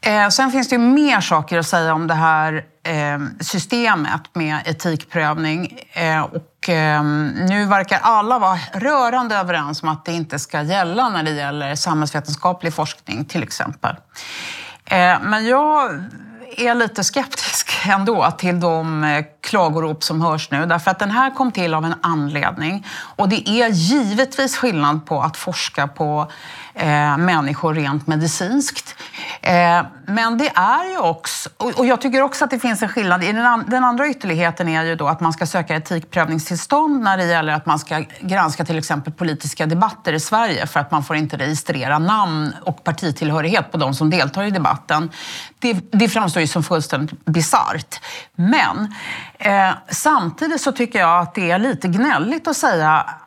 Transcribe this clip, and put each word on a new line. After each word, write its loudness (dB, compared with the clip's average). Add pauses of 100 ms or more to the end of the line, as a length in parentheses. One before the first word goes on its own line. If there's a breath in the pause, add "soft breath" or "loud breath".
Eh, 4
sen 2
finns 0
det 0
ju 4
mer 6
saker 2
att 0
säga 2
om -2
det 0
här, 2 (220)
eh, -2 (220)
systemet 0 (100)
med -2
etikprövning. -2 (140)
Eh, 0
och, -8
eh, 2 (460)
nu 0
verkar 2
alla 4
vara 2 (140)
rörande 0
överens -2
om -2
att -4
det -6
inte -6
ska -6
gälla 0
när -2
det -2
gäller -4
samhällsvetenskaplig -2
forskning -6
till -6
exempel. -6 (880 loud breath)
Eh, 4
men 0
jag 2 (520)
är 2
lite 0
skeptisk -4
ändå 2
till 0
de, 0
eh, 0 (160)
klagorop 0
som -2
hörs 0
nu. 0
Därför 2
att 0
den -2
här 2
kom -2
till -2
av 0
en 0
anledning. -2 (300 loud breath)
Och 2
det 0
är 4
givetvis 2
skillnad 0
på -2
att -2
forska -4
på, -4 (440 loud breath)
eh, 2
människor 0
rent -2
medicinskt. -2 (460 loud breath)
Eh, 4 (240)
men 0
det 2
är 2
ju -6
också, -4
och, -4
och 4
jag 4
tycker 2
också 0
att -2
det -2
finns -2
en -2
skillnad. 2
I 0
den 2
an-, 4
den 2
andra 2
ytterligheten -2
är 0
ju -2
då -2
att 0
man 2
ska -4
söka -2
etikprövningstillstånd 0
när 2
det 0
gäller 2
att -2
man 2
ska -4 (160)
granska 0
till -2
exempel -4
politiska -4
debatter 0
i 0
Sverige 0
för -2
att -4
man 0
får -2
inte -2
registrera -2
namn 0 (100)
och -6
partitillhörighet 0
på -4
de 0
som 2
deltar 0
i 0
debatten. -2 (480 loud breath)
Det, -2 (200)
det 6
framstår 0
ju 2
som -2
fullständigt -2
bisarrt. 0 (340 loud breath)
Men, 2 (440 loud breath)
eh, 4 (200)
samtidigt 0
så -2
tycker -2
jag 6
att -6
det 0
är 4
lite 0
gnälligt 0
att 0
säga 4 (200)